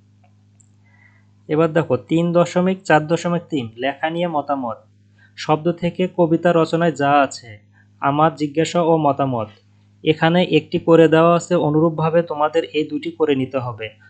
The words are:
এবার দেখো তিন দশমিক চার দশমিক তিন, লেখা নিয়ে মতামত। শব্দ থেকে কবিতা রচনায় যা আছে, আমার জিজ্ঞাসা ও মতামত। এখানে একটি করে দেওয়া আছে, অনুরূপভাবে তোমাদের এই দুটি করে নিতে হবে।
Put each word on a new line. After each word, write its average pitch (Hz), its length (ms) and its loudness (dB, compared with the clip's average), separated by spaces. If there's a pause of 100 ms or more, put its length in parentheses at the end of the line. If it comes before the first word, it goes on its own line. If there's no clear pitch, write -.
(1500)
এবার 156 240 2
দেখো 151 240 0
তিন 165 360 0
দশমিক 180 500 0
চার 156 240 2
দশমিক 170 440 -2
তিন, 131 160 -4 (100)
লেখা 135 340 -6
নিয়ে 170 180 -4
মতামত। 139 500 -6 (600)
শব্দ 156 340 -2
থেকে 170 300 -4 (140)
কবিতা 170 360 2
রচনায় 165 480 0
যা 143 120 2 (100)
আছে, 131 280 -6 (520)
আমার 147 340 2
জিজ্ঞাসা 151 460 -2
ও 165 140 2
মতামত। 135 540 -2 (540)
এখানে 165 360 2 (180)
একটি 156 200 -4
করে 165 300 6
দেওয়া 160 280 4
আছে, 170 200 -4
অনুরূপভাবে 156 680 0
তোমাদের 156 400 -2 (100)
এই 151 120 -2
দুটি 147 260 -8
করে 151 240 0
নিতে 131 240 -4
হবে। 113 280 -10 (240)